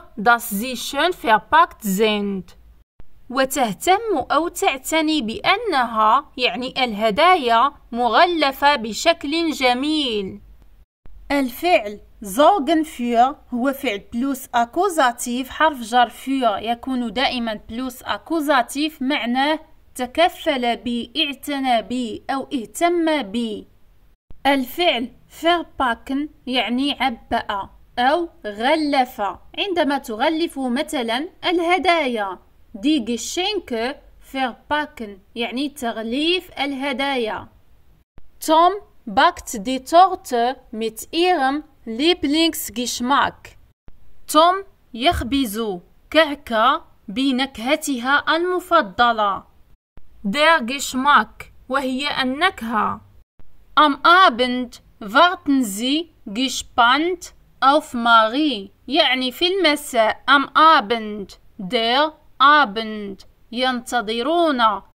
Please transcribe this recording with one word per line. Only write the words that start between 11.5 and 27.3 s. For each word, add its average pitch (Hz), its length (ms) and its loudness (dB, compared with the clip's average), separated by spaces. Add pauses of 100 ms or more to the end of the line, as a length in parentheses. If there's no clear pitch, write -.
sorgen 294 600 4
für 240 500 2 (200)
هو 254 180 0
فعل 220 300 -6 (100)
بلس 269 420 -4
أكوزاتيف، 247 960 0
حرف 302 300 0
جر 233 280 2
für 247 540 -2
يكون 233 500 -4
دائمًا 233 560 -4
بلس 247 340 -10
أكوزاتيف، 285 1000 -2
معناه 262 560 0 (360)
تكفل 247 840 -2
ب، 240 400 -6
اعتنى 269 640 -2
ب 233 380 -6 (100)
أو 269 240 -6
اهتم 320 680 0
ب. 214 420 -6 (840)
الفعل 277 640 0 (320)
verpacken 294 840 -2 (180)
يعني 247 540 -2
عبأ 226 680 -4 (300)